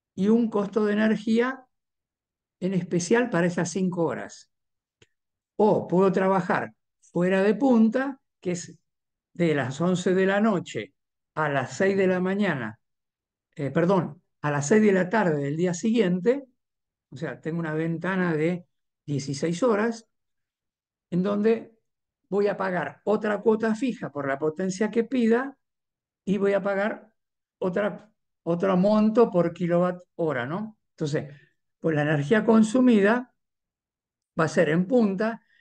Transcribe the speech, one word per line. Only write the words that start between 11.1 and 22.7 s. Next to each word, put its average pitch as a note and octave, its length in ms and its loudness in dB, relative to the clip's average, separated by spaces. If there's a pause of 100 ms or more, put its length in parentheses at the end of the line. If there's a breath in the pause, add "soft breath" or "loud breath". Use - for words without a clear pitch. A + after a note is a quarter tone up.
a D3+ 140 -2
las C3+ 300 -4
seis G3 180 2
de G3 120 2
la F#3 120 0
mañana, F3+ 600 -2 (760)
eh, C#3 160 -6
perdón, E3+ 500 0 (200)
a D3 100 -2
las C#3+ 160 -4
seis G#3+ 140 4
de G#3+ 100 4
la F#3 180 2
tarde F#3 280 0
del C#3+ 180 -4
día F3+ 180 -2
siguiente, A3 720 0 (640)
o C#3+ 80 -18
sea, B2+ 220 -8
tengo E3 200 -6
una D#3 140 -6
ventana E3 600 -2
de F3 300 -2 (400)
dieciséis D3+ 580 -4
horas, A3+ 440 0 (1040)
en F3 140 -2
donde G#3 500 -2 (560)
voy G3+ 180 0
a G3 100 -2
pagar F3+ 480 -6